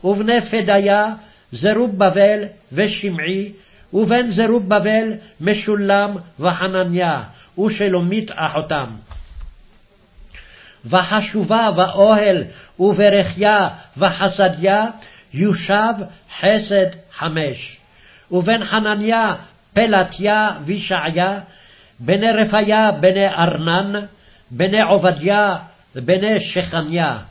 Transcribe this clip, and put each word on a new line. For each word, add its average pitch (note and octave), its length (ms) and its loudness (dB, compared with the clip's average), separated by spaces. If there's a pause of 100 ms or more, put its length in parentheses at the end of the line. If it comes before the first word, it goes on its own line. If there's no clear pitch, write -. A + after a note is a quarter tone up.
ובני G#3+ 380 0
פדיה: G3+ 720 2 (380)
זרובבל G3+ 920 2 (300)
ושמעי, F#3+ 760 -4 (420)
ובן A3+ 380 2
זרובבל: G#3+ 800 0 (280)
משולם G3+ 760 0 (240)
וחנניה, F3 840 -2 (420)
ושלומית G3 680 0
אחותם. D#3 500 -4 (2000)
וחשובה, G#3 920 0
ואוהל, G3+ 680 4 (360)
וברכיה, G3 880 2 (280)
וחסדיה, F#3+ 880 0 (480)
יושב G3+ 600 0 (460)
חסד, G3+ 460 2 (320)
חמש. D#3 600 -6 (540)
ובן F#3 320 0
חנניה: G#3+ 720 0 (380)
פלטיה G#3 800 0 (140)
וישעיה, F3 720 -2 (600)
בני G3+ 320 0
רפאיה, G#3+ 600 2
בני F#3+ 360 2
ארנן, E3+ 680 0 (580)
בני F#3+ 300 0
עובדיה, F#3 760 2 (380)
בני F#3 460 0
שכניה. E3 760 -4 (140)